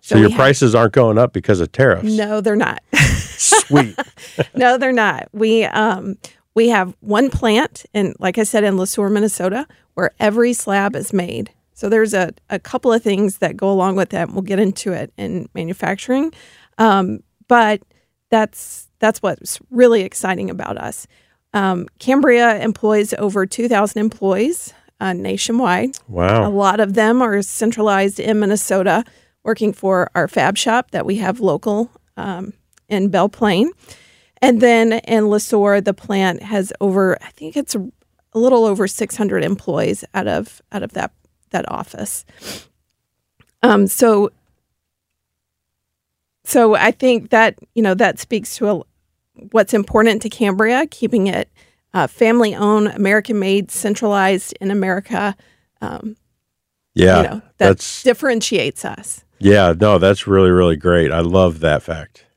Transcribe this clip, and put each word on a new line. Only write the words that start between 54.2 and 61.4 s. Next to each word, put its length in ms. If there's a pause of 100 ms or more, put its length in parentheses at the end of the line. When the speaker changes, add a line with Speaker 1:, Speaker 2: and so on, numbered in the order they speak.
Speaker 2:
in 120
America. 640 (460)
Um, 360 (760)
Speaker 1:
Yeah, 240
Speaker 2:
you 60
know, 120
that 80 (140)
Speaker 1:
that's 460
Speaker 2:
differentiates 800
us. 400 (160)
Speaker 1:
Yeah, 400
no, 200
that's 280
really, 240
really 240
great. 380
I 80
love 400